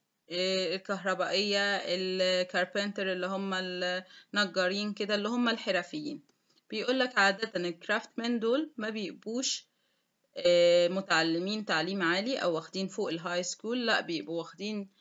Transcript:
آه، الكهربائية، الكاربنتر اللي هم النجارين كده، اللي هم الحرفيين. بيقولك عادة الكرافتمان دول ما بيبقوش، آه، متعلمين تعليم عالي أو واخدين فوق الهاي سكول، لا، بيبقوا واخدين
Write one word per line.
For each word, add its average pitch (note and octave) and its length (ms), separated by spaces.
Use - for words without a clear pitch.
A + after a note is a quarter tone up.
آه، F#3 460
الكهربائية، G3 1040
الكاربنتر F#3 1300
اللي F#3 160
هم G3 260
النجارين F#3 1400
كده، G#3 220
اللي G#3 140
هم A#3+ 200
الحرفيين. F3+ 720
بيقولك B3 480
عادة G3+ 380
الكرافتمان G#3+ 840
دول B3+ 380
ما G#3+ 120
بيبقوش، A3 760
آه، F3 500
متعلمين F#3 800
تعليم F3+ 380
عالي G3 340
أو F3 180
واخدين F#3 320
فوق G3 220
الهاي F3 340
سكول، A#3 420
لا، A3 160
بيبقوا E3 360
واخدين G3 520